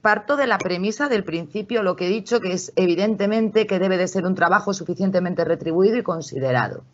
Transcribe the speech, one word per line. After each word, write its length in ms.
parto 340
de 100
la 120
premisa 500
del 160
principio, 600
lo 120
que 120
he 20
dicho, 320
que 100
es 240
evidentemente 880
que 140
debe 180
de 120
ser 160
un 100
trabajo 380
suficientemente 720
retribuido 500
y 80
considerado. 800